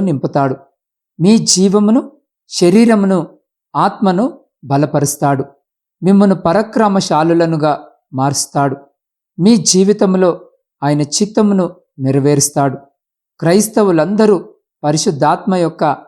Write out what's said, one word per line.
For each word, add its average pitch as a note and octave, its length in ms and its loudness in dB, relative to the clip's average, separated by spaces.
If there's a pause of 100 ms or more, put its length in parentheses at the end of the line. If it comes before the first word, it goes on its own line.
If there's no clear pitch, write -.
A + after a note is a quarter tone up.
నింపుతాడు. D#3+ 480 -2 (600)
మీ F3+ 140 2 (200)
జీవమును, G3+ 480 2 (500)
శరీరమును, G3 680 2 (560)
ఆత్మను F#3+ 500 0 (460)
బలపరుస్తాడు. C#3+ 720 -2 (580)
మిమ్మును G3 340 4 (100)
పరాక్రమశాలులనుగా E3+ 1300 0 (460)
మారుస్తాడు. C#3 580 -2 (640)
మీ F#3+ 140 4 (180)
జీవితంలో F#3+ 600 2 (520)
ఆయన D3 200 0 (140)
చిత్తమును G3+ 500 0 (380)
నెరవేరుస్తాడు. C#3 720 0 (640)
క్రైస్తవులందరూ G3+ 960 0 (460)
పరిశుద్ధాత్మ D#3 720 -2 (100)
యొక్క E3 180 -6 (260)